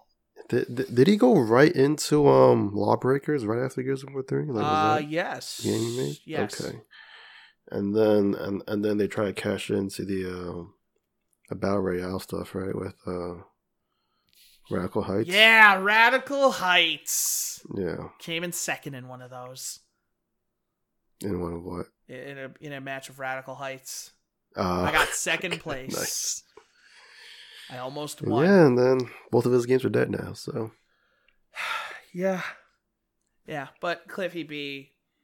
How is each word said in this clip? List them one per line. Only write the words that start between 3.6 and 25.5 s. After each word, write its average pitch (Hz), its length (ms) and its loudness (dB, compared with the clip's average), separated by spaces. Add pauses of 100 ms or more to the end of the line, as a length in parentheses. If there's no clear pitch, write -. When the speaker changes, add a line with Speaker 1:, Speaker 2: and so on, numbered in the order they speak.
Speaker 1:
after 131 180 -6
Gears 131 220 -6
of 135 80 -16
War 135 160 -8
three? 139 200 -2
Like, 131 80 -4
was - 100 -2
Speaker 2:
Uh, 156 300 2
Speaker 1:
that 151 140 -4
Speaker 2:
yes. 160 500 -6
Speaker 1:
the 113 100 -2
game 110 100 0
he 117 180 -4
made? 143 280 -4
Speaker 2:
Yes. - 360 -6
Speaker 1:
Okay. - 200 -10 (920)
And 101 240 -2
then, 104 400 4
and, 98 320 -6
and 104 160 -2
then 104 140 0
they 101 100 2
try 110 180 -2
to 98 80 -2
cash 101 380 -4
into 101 320 -4
the, 95 260 -4
uh, 90 340 -8 (840)
the - 80 -8
Battle 98 240 -2
Royale 92 400 -2
stuff, - 340 -10
right? 95 220 -6
With, 98 200 -8 (120)
uh, 87 280 -8 (1400)
Radical 104 320 -4
Heights? 165 260 -2
Speaker 2:
Yeah, 214 520 8
Radical 254 680 2
Heights. - 1120 -2 (100)
Speaker 1:
Yeah. 87 320 -6 (120)
Speaker 2:
Came 170 240 -8
in 175 80 -8
second 143 440 -8
in 127 120 -16
one 127 140 -18
of 127 80 -20
those. 127 500 -14 (1400)
Speaker 1:
In 95 180 -6
one 87 140 -6
of 85 100 -12
what? 90 220 -10 (220)
Speaker 2:
In 135 300 -16
a, 135 220 -14
in 147 140 -14
a 135 80 -12
match 135 280 -12
of 135 100 -20
Radical 131 360 -8
Heights. 135 560 -14 (460)
Speaker 1:
Uh, 90 260 0
Speaker 2:
I 90 80 0
got 151 180 2
second 170 500 -4